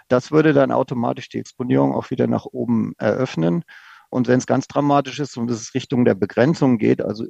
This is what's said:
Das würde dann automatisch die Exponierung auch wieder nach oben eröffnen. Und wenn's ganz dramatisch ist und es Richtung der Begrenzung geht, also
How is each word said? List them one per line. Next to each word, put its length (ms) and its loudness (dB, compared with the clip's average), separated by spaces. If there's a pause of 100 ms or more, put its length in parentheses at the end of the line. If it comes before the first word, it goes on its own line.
Das 220 0
würde 220 4
dann 180 4
automatisch 600 -4
die 80 -8
Exponierung 560 0
auch 160 -6
wieder 160 0
nach 180 -2
oben 540 -2
eröffnen. 680 -2 (460)
Und 180 -2
wenn's 180 2
ganz 220 -2
dramatisch 520 0
ist 180 -8
und 120 -4
es 220 -6
Richtung 320 0
der 100 4
Begrenzung 600 2
geht, 240 2
also 280 -6